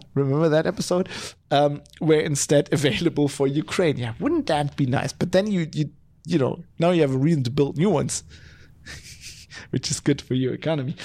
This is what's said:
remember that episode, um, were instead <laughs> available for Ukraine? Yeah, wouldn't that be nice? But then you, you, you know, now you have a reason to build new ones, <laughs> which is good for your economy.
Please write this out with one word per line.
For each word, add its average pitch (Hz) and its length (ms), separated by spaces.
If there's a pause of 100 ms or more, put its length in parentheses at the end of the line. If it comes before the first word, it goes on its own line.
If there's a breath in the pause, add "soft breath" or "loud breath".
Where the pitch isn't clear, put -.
(140)
remember 143 340
that 156 180
episode, 180 440 (420 loud breath)
um, 143 300 (180)
were 156 220
instead 147 480
<laughs> 143 80
available 139 500
for 139 200
Ukraine? 151 500
Yeah, 117 220
wouldn't 285 280
that 147 300
be 143 80
nice? 123 260
But - 220
then 208 180
you, 175 220
you, 147 160 (360)
you 165 140
know, 131 240 (160)
now 170 120
you 165 100
have 135 120
a 131 40
reason 143 260
to 117 80
build 143 260
new 151 120
ones, - 340 (600 loud breath)
<laughs> - 880
which - 200
is - 80
good 139 220
for - 140
your 127 180
economy. 143 520